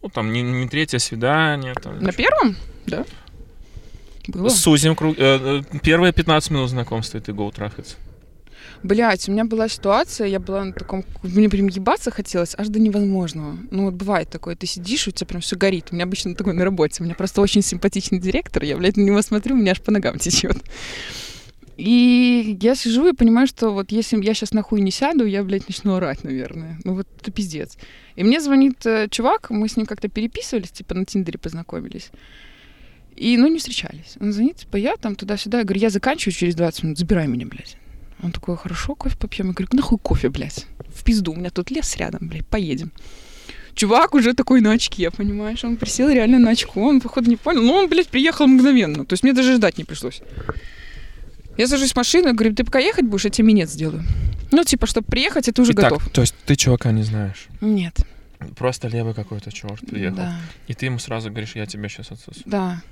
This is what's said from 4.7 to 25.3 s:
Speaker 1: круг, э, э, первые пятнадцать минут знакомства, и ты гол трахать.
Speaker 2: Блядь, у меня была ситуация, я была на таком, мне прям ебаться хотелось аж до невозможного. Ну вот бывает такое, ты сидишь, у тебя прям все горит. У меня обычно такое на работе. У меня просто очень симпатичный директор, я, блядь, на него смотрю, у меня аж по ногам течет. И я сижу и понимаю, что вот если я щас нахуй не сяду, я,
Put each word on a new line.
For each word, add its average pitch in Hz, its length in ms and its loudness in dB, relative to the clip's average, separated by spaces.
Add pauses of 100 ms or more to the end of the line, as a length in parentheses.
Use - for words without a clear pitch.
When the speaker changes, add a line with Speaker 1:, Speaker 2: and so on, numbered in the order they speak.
Speaker 1:
круг, 156 240 0
э, 135 420 2 (100)
э, 151 120 -8
первые 170 280 6
пятнадцать 160 400 2
минут 135 200 0
знакомства, 117 480 -4
и - 20 -16
ты 107 120 -10
гол 104 180 -4
трахать. - 460 -12 (840)
Speaker 2:
Блядь, 208 480 2
у - 20 0
меня 214 140 0
была 220 240 -2
ситуация, 220 580 0
я 196 120 -2
была 190 260 -6
на 190 80 -8
таком, 190 320 -8 (160)
мне 196 280 4
прям 196 180 2
ебаться 196 420 -2
хотелось 185 480 -4
аж 208 120 -4
до 214 100 -2
невозможного. 190 760 0 (120)
Ну 196 160 -2
вот 190 80 -2
бывает 196 360 -2
такое, 170 260 -10
ты 190 100 -10
сидишь, 190 420 -6
у 196 40 -6
тебя - 160 -8
прям 175 140 -8
все - 140 -6
горит. 185 360 0
У 175 40 -8
меня 175 100 -2
обычно 180 300 -6
такое 190 180 -2
на 175 120 0
работе. 175 360 0
У - 40 -6
меня 170 100 -6
просто 190 260 0
очень 202 200 4
симпатичный 190 580 -2
директор, 190 440 -2
я, 147 120 -2
блядь, 180 220 0
на 208 40 4
него 202 200 4
смотрю, 208 340 -2
у 254 40 4
меня 196 140 4
аж 185 80 -4
по - 100 0
ногам 208 280 0
течет. - 380 0 (1200)
И 240 840 4
я 233 140 4
сижу 247 320 2
и 349 60 4
понимаю, 240 340 6
что 220 260 -2
вот 196 180 -4
если 214 320 0
я 214 120 2
щас 208 180 -6
нахуй 214 280 0
не 190 100 2
сяду, 277 340 2
я, 202 180 -2